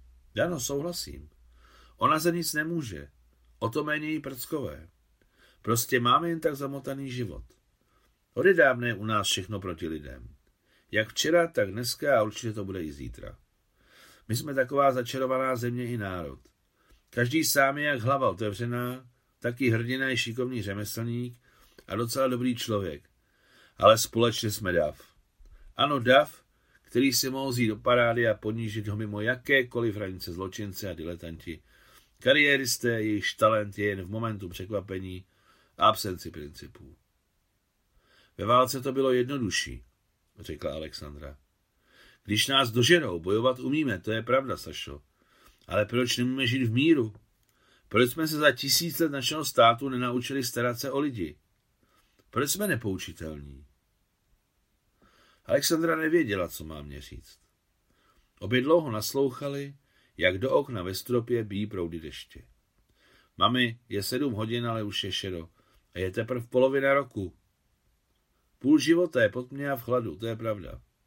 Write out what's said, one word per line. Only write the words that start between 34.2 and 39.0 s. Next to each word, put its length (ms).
překvapení 760
a 100
absenci 420
principů.“ 640
„Ve 60
válce 360
to 120
bylo 200